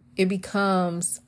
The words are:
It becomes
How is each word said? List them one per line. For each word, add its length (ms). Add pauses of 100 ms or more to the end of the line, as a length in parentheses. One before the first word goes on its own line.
(160)
It 100
becomes 1040